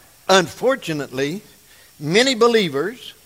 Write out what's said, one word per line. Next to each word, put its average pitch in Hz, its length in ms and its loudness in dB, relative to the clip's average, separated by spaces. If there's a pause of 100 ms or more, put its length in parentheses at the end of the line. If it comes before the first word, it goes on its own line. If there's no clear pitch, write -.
(280)
unfortunately, 165 1120 0 (580)
many 208 360 0
believers, 214 800 0 (100)